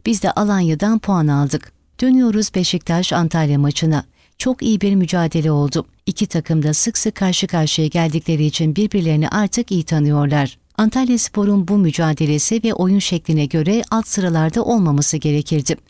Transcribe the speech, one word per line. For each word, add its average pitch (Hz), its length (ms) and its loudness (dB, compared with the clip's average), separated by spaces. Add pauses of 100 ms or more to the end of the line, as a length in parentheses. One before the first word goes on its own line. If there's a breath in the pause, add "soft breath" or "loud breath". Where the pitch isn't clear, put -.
biz 226 180 -2
de 190 80 0
Alanya'dan 202 680 0
puan 175 280 0
aldık." 143 440 -2 (300)
Dönüyoruz 240 540 2
Beşiktaş-Antalya 170 1040 0
maçına. 147 440 0 (340 soft breath)
Çok 254 260 -4
iyi 214 180 0
bir 202 140 2
mücadele 165 560 0
oldu. 147 340 0 (200)
İki - 220 -2
takım 160 360 -2
da 151 100 0
sık - 240 -2
sık - 180 -2
karşı 185 320 -2
karşıya 156 400 0
geldikleri 160 580 0
için 156 300 0
birbirlerini 165 540 0
artık 214 420 -2
iyi 175 120 0
tanıyorlar. 147 720 0 (200)
Antalyaspor'un 214 880 0
bu 208 100 2
mücadelesi 156 840 0
ve 220 100 0
oyun 185 260 2
şekline 160 460 0
göre 165 360 0 (100)
alt 226 160 -2
sıralarda 165 560 0
olmaması 160 540 0
gerekirdi. 147 580 -2 (140)